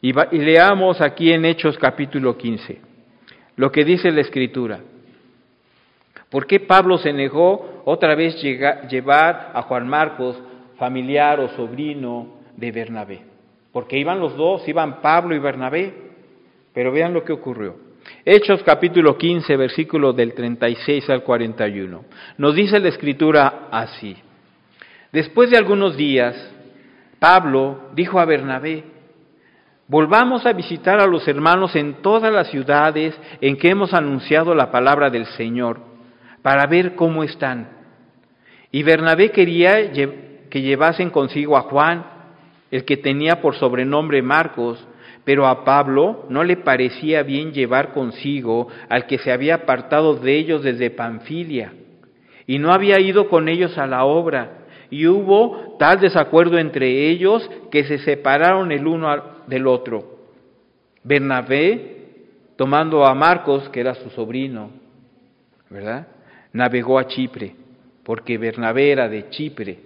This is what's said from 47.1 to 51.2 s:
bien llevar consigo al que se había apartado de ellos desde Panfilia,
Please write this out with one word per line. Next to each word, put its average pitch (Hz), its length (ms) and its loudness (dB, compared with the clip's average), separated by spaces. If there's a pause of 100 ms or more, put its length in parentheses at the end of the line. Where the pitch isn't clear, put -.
bien 139 300 -6
llevar 131 400 -2
consigo 120 760 -6 (220)
al 123 160 -2
que 139 100 -4
se 127 160 -4
había 139 220 0
apartado 151 600 0
de 131 200 0
ellos 156 260 -2
desde 123 280 -4
Panfilia, 117 840 -10 (760)